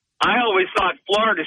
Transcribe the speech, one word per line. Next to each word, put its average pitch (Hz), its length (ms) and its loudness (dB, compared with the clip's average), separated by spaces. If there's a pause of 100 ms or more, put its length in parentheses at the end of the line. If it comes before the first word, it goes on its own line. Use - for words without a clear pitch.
(220)
I 214 240 0
always 190 220 2 (100)
thought 180 220 -2 (100)
Florida 208 380 0